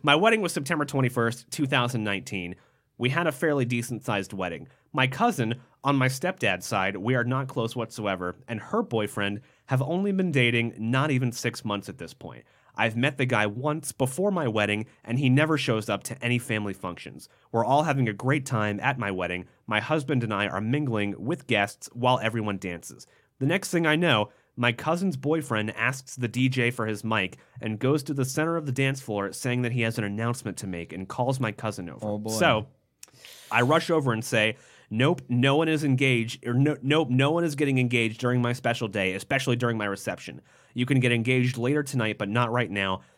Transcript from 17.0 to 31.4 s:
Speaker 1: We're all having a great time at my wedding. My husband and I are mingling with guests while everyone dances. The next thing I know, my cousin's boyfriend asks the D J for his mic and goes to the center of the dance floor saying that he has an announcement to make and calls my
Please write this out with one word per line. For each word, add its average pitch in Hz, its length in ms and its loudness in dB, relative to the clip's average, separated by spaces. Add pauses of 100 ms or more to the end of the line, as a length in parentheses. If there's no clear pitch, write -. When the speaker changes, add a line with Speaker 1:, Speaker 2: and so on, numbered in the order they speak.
Speaker 1:
We're 117 140 2
all 139 180 4
having 139 260 2
a 104 40 -4
great 135 340 0
time 107 340 0
at 131 160 0
my 101 140 -2
wedding. 90 340 -4 (220)
My 107 120 2
husband 135 440 0
and 110 100 -2
I 101 140 0
are 87 140 -2
mingling 113 580 -2
with 151 260 -6
guests 101 480 0
while 123 300 2
everyone 107 340 -2
dances. 87 480 -10 (320)
The 131 80 -2
next 185 240 0
thing 170 160 0
I 151 100 4
know, 143 340 4 (260)
my 120 160 2
cousin's 165 460 -2
boyfriend 131 600 -2
asks 131 380 -2
the 123 120 -2
D 127 220 2
J 123 220 0
for 117 160 -4
his 107 160 -6
mic 107 340 0 (240)
and 110 160 -4
goes 139 260 2
to 151 120 -6
the 135 100 0
center 156 320 0
of 156 80 -4
the 139 60 -4
dance 135 300 0
floor 101 320 -4
saying 123 280 -2
that 120 120 0
he 123 80 0
has 113 180 0
an 110 40 -2
announcement 107 540 -4
to 101 100 -8
make 85 260 -8
and 92 140 -8
calls 131 320 -2
my 110 120 -2